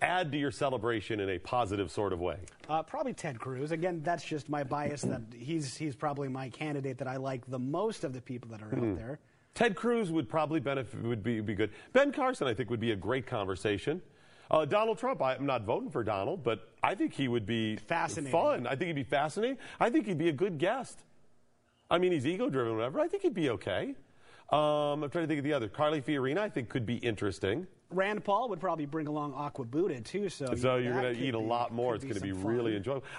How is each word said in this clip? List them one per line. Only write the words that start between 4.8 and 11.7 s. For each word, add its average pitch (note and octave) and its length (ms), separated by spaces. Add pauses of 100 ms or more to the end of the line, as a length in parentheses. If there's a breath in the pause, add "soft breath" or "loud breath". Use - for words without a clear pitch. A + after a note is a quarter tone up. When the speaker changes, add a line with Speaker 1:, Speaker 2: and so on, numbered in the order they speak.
Speaker 2:
that B2+ 180 (160)
he's, C#3 400
he's D3+ 180
probably C#3+ 340
my C3 200
candidate C#3 480
that C3+ 100
I C3 120
like C3 280
the B2+ 120
most E3+ 460
of C3+ 100
the B2+ 80
people A#2 300
that G#2+ 100
are A2 80
Speaker 1:
Hmm. A#2+ 220
Speaker 2:
out F#2 40
there. C#3 220 (340 soft breath)
Speaker 1:
Ted A3+ 240
Cruz A#3 340
would D#3+ 200
probably D#3 300
benefit, C3+ 420
would A2+ 200
be, A2+ 200
be G#2+ 120
good. G2+ 160 (220 loud breath)